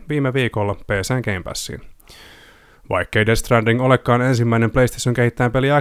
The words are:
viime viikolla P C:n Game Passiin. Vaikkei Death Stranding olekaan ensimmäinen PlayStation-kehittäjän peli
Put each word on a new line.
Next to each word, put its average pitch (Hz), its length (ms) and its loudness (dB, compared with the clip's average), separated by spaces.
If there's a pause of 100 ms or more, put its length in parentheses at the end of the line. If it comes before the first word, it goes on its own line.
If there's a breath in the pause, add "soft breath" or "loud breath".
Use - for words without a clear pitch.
viime 139 240 -2
viikolla 110 420 -2
P - 140 -16 (120)
C:n 127 220 -2
Game 95 200 -4
Passiin. - 380 -10 (1080 loud breath)
Vaikkei 98 360 0
Death 113 140 2
Stranding 117 420 2
olekaan 123 400 2
ensimmäinen 117 500 2
PlayStation-kehittäjän 120 800 0
peli 131 160 0 (140)